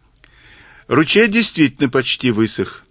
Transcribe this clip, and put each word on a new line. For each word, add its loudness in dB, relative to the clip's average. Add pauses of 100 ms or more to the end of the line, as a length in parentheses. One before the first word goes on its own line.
(880)
Ручей 2
действительно 0
почти -2
высох -4